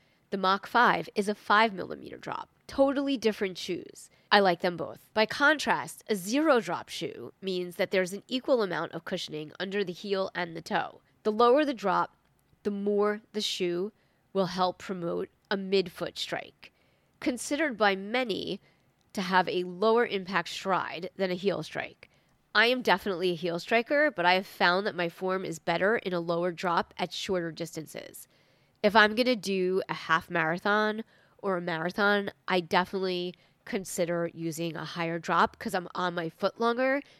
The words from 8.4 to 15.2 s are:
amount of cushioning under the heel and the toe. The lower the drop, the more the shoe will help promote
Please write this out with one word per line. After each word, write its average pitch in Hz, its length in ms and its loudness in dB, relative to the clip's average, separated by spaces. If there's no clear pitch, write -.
amount 165 280 -4
of - 140 -12
cushioning 156 540 -8
under 196 240 -4
the 180 100 -6
heel 190 400 -4
and 170 240 -6
the 165 60 -12
toe. 160 360 -4
The 214 80 2
lower 240 320 6
the 269 120 0
drop, 180 400 0
the 208 80 -2
more 208 500 0
the 220 60 -4
shoe 185 540 -2
will 190 140 2
help 180 320 0
promote 175 500 -6